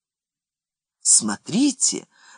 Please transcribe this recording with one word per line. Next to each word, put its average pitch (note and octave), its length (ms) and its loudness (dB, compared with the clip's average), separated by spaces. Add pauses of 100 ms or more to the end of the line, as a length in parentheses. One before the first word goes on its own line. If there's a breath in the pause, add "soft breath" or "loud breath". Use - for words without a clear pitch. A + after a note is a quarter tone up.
(1000)
«Смотрите», - 1080 0 (300 soft breath)